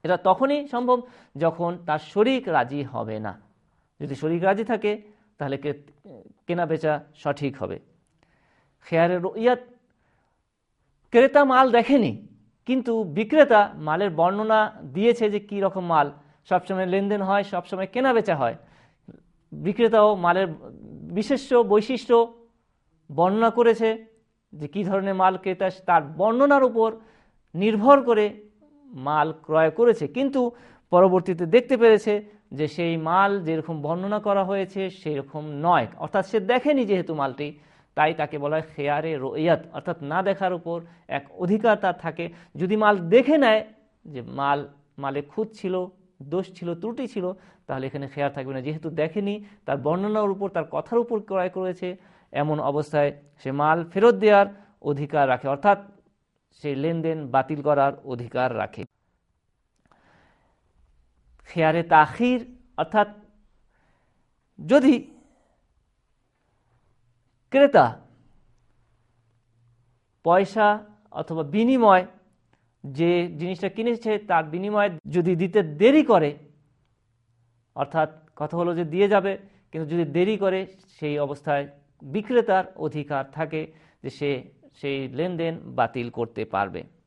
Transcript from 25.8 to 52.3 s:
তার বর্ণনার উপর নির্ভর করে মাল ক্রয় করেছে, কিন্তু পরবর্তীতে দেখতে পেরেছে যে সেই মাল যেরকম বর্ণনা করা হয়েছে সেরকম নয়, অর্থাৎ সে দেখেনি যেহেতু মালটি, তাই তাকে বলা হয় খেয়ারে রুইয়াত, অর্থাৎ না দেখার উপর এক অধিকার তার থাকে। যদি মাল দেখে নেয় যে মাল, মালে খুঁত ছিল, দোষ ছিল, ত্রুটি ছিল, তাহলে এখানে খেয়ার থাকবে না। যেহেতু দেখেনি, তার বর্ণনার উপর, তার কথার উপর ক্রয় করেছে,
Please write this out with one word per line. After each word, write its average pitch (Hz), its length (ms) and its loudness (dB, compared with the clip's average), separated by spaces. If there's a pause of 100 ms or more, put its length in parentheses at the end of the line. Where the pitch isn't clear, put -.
তার 160 140 4 (180)
বর্ণনার 262 500 4
উপর 226 180 2 (680)
নির্ভর 220 440 4 (100)
করে 214 160 4 (840)
মাল 151 220 0 (160)
ক্রয় 156 340 2
করেছে, 226 260 4 (120)
কিন্তু 269 240 -2 (520)
পরবর্তীতে 180 520 4 (100)
দেখতে 247 280 2
পেরেছে 214 320 4 (440)
যে 151 80 -2 (100)
সেই 170 180 -2 (140)
মাল 196 220 2 (160)
যেরকম 160 300 -4 (100)
বর্ণনা 185 400 -6
করা 196 240 0
হয়েছে 196 400 -6
সেরকম 151 540 -10 (220)
নয়, 240 200 2 (180)
অর্থাৎ 180 260 -2
সে 226 100 -2
দেখেনি 247 500 0
যেহেতু 175 240 -2
মালটি, 143 340 -6 (480)
তাই 156 180 2
তাকে 151 240 -6
বলা 147 180 -2
হয় 160 160 -4
খেয়ারে 151 400 -4 (100)
রুইয়াত, 156 380 0 (160)
অর্থাৎ 165 260 -8
না 151 160 -4 (100)
দেখার 185 300 -2
উপর 170 180 -8 (320)
এক 139 160 -6 (200)
অধিকার 214 320 2
তার 190 280 -2
থাকে। 165 200 -8 (360)
যদি 185 160 -2
মাল 208 180 4 (200)
দেখে 269 300 6
নেয় 220 180 4 (420)
যে 139 160 -14 (180)
মাল, 143 200 0 (400)
মালে 139 220 -6 (120)
খুঁত 214 160 -6 (120)
ছিল, 185 140 -6 (480)
দোষ 175 240 -6 (100)
ছিল, 170 120 -10 (120)
ত্রুটি 233 240 -8 (100)
ছিল, 180 120 -6 (400)
তাহলে 131 200 -6
এখানে 139 280 -10
খেয়ার 143 220 -4
থাকবে 135 180 -10
না। 131 60 -6
যেহেতু 156 300 -8
দেখেনি, 170 440 -4 (320)
তার 139 200 -4
বর্ণনার 202 480 -2
উপর, 196 220 -6
তার 160 180 -4
কথার 190 300 -2
উপর 240 120 -4 (120)
ক্রয় 185 300 -2
করেছে, 185 300 -6 (440)